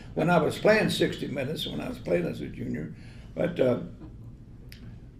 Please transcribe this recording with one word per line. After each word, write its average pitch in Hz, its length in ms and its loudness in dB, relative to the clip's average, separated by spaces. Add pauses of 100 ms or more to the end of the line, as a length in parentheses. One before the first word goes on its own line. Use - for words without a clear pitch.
(160)
when 160 160 4
I 170 80 8
was - 180 2
playing 208 320 6
sixty - 380 0
minutes, 143 400 -4
when - 120 -4
I - 80 -6
was - 120 -8
playing 175 260 2
as - 160 -4
a - 60 -4
junior. - 480 -6 (400)
But, 87 240 0
uh, 120 220 6 (1400)